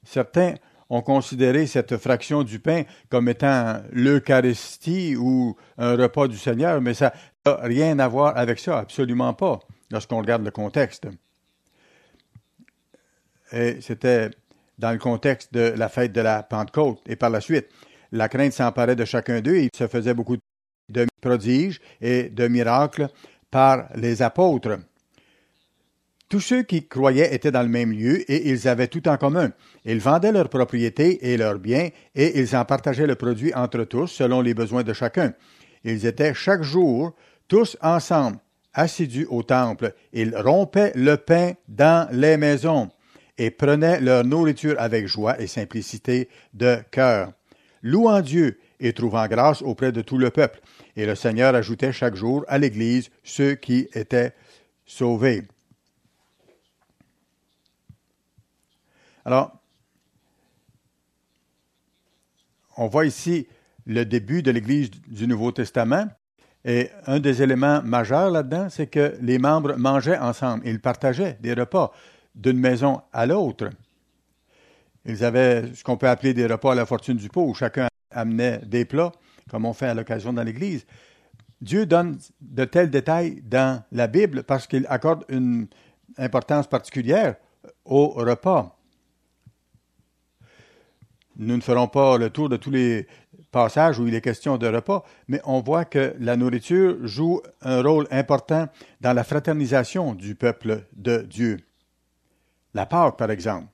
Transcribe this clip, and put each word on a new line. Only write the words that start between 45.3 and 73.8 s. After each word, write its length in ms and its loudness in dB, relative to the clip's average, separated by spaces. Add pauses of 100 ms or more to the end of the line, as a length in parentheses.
et 60 -6
simplicité 840 -6 (240)
de 240 2 (140)
cœur, 420 2 (480)
louant 400 4
Dieu 380 0 (200)
et 140 0
trouvant 340 0
grâce 340 2
auprès 300 -2
de 100 -4
tout 160 -4
le 120 4
peuple. 300 0 (360)
Et 100 -4
le 100 -2
Seigneur 380 2
ajoutait 380 0
chaque 240 -2
jour 320 -4
à 100 -2
l'Église 520 0 (140)
ceux 320 0
qui 380 -2
étaient 400 -2 (520)
sauvés. 600 -2 (3750)
Alors, 340 -2 (3250)
on 100 -2
voit 180 2
ici 420 -4 (380)
le 200 -2
début 380 -2
de 80 2
l'Église 400 0
du 360 -8
Nouveau 240 0
Testament, 560 -2 (560)
et 260 0 (160)
un 140 0
des 220 0
éléments 420 2
majeurs 460 0
là-dedans, 400 -4
c'est 180 -8
que 320 0
les 200 0
membres 360 2
mangeaient 420 0
ensemble, 480 -4
ils 140 -4
partageaient 640 -2
des 120 -4
repas 380 -2 (440)
d'une 240 0
maison 420 2 (120)
à 120 0
l'autre. 440 -2 (1400)